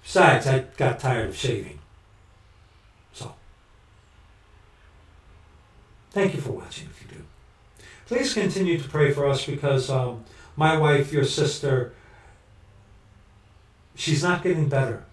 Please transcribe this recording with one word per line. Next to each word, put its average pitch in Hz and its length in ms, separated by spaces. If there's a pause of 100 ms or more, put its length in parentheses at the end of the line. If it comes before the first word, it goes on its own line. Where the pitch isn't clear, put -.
Besides, 135 460
I 131 160 (120)
got 131 220
tired 120 300
of 95 80
shaving. 98 420 (1300)
So, - 220 (2750)
thank 190 240
you 135 60
for 123 100
watching - 400
if - 120
you - 160
do. - 60 (840)
Please 277 280
continue 185 440
to 139 100
pray 147 240
for 143 160
us 135 180
because, 139 420
um, 123 360 (320)
my 160 200
wife, 147 360
your 139 120
sister, 131 680 (2000)
she's 151 280
not 180 200
getting 156 260
better. 131 440